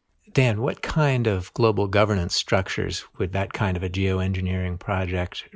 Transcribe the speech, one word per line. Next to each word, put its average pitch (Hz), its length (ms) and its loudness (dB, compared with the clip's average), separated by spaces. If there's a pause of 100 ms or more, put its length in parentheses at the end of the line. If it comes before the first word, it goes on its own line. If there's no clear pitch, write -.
(320)
Dan, 117 280 4
what - 220 -4
kind 131 440 2
of 92 280 0
global 101 340 2
governance 101 480 2
structures 95 680 -2 (140)
would 92 140 -2
that 98 200 -4
kind 95 240 0
of 87 60 -4
a 92 60 -2
geoengineering 92 880 0
project 92 760 -4